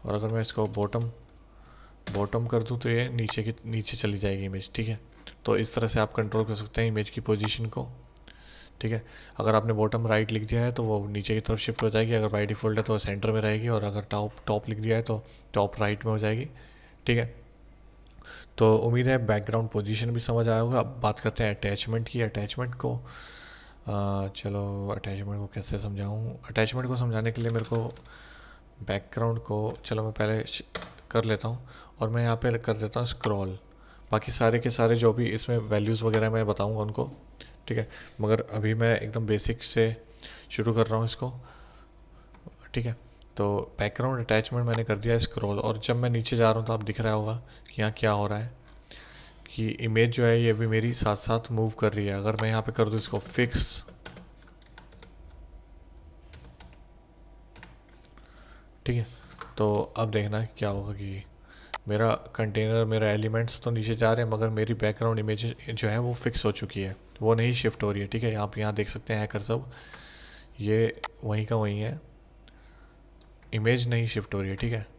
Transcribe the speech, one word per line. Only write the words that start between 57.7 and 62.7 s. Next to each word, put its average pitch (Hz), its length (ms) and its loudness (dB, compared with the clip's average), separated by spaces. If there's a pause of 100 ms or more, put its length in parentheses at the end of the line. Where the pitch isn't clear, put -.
ठीक 120 100 0
है, 117 100 -2 (520)
तो 104 380 2
अब 110 140 0
देखना 107 320 0 (160)
क्या 104 100 0
होगा 101 240 -4
कि 98 300 -8 (640)
मेरा 107 220 4 (260)
कंटेनर, 110 480 2